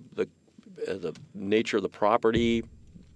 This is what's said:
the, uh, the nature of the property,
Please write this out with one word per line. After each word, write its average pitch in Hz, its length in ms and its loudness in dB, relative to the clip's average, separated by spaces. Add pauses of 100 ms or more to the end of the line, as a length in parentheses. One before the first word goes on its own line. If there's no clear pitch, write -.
(140)
the, - 140 -4 (580)
uh, 90 80 -4
the 85 200 -6 (200)
nature 104 440 0
of 98 40 -2
the 90 60 -2
property, 117 760 2 (540)